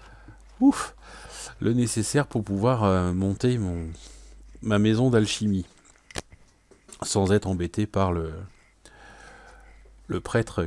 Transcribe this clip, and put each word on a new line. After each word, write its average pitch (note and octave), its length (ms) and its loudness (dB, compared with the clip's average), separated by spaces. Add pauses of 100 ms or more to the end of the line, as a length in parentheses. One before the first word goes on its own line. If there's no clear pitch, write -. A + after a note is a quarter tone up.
(600)
Ouf, - 340 2 (680)
le A2 120 2
nécessaire A#2+ 540 0
pour A2 180 -4
pouvoir, G#2+ 400 0
euh, F#2 280 4
monter G2 460 0
mon, F2 300 -4 (760)
ma G#2+ 160 2
maison A2 320 4
d'alchimie G#2 560 0 (1400)
sans G2 300 0
être G#2 160 2
embêté F#2 380 -4
par F#2+ 260 -2
le, E2 200 -6 (1700)
le F#2 140 -4
prêtre - 460 -2